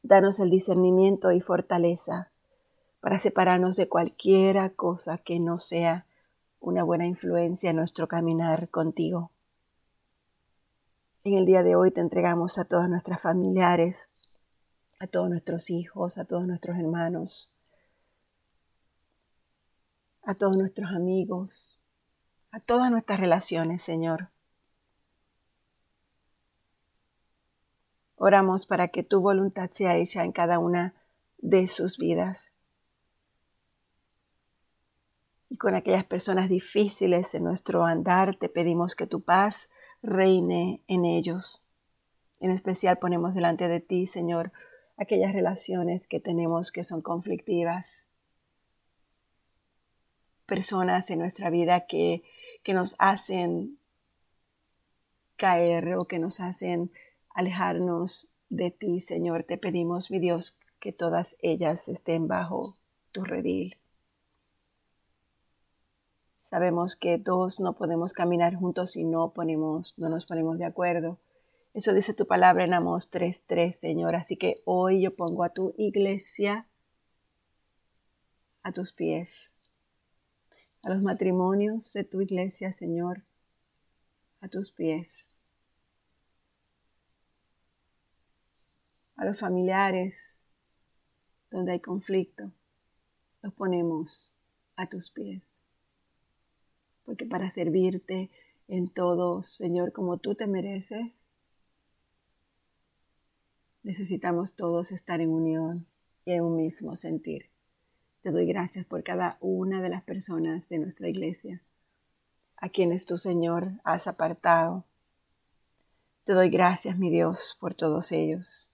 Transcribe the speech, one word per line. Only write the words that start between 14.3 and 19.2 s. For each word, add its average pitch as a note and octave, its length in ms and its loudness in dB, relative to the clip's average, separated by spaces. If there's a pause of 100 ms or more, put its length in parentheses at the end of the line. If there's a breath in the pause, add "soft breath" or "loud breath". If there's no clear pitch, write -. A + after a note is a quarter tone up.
a F#3 80 -12
todos F3+ 200 0
nuestros E3+ 400 -2
hijos, F3 480 -4
a F#3 80 -8
todos F3+ 220 -4
nuestros F3+ 320 -4
hermanos, E3+ 720 -4 (2750)